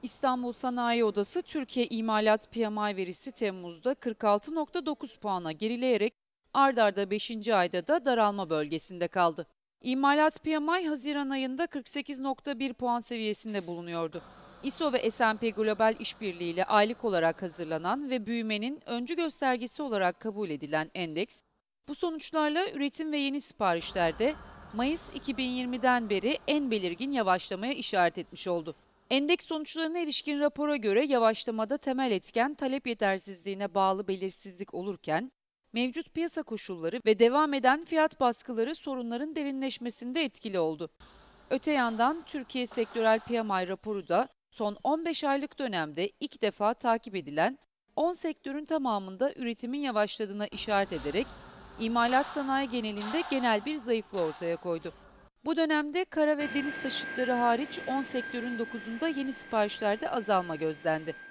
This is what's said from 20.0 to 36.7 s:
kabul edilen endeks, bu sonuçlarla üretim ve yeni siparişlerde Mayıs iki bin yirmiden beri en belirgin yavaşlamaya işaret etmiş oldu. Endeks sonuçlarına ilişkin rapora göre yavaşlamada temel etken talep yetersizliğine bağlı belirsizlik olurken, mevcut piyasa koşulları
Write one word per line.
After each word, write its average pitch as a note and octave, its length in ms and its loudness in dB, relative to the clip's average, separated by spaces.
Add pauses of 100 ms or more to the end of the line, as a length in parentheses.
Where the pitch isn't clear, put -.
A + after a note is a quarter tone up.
kabul G#3 300 -4
edilen D3+ 440 -2
endeks, F3 480 -4 (460)
bu C#4+ 60 -6
sonuçlarla D#4+ 760 0
üretim D4 420 -4
ve D4 60 0
yeni C#4 220 0
siparişlerde F#3 960 0 (400)
Mayıs C4+ 280 0 (120)
iki C4+ 220 -6
bin C4 80 -2
yirmiden B3 680 2
beri G3+ 360 2
en C#4+ 240 2
belirgin G#3 420 0
yavaşlamaya G3+ 600 0
işaret F3 460 2
etmiş - 300 -8
oldu. E3 260 -2 (360)
Endeks D4 360 2
sonuçlarına D#4+ 520 -4
ilişkin D4 420 -2
rapora D4 360 2
göre A3 280 4
yavaşlamada A3+ 760 2
temel C4 320 0
etken A#3 440 0
talep C4+ 320 -4
yetersizliğine G3 880 -4
bağlı F#3+ 340 2
belirsizlik F#3+ 680 -6
olurken, F#3 580 -2 (400)
mevcut B3 420 -4
piyasa E4 280 -2
koşulları F#3+ 640 -4